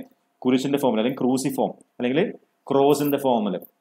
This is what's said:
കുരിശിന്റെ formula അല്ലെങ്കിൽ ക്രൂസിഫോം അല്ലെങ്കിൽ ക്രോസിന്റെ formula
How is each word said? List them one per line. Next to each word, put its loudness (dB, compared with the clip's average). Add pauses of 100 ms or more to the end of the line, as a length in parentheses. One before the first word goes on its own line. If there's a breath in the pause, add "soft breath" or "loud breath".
(460)
കുരിശിന്റെ 2
formula 2
അല്ലെങ്കിൽ -2
ക്രൂസിഫോം -2 (260)
അല്ലെങ്കിൽ 0 (500)
ക്രോസിന്റെ 2
formula 0 (240)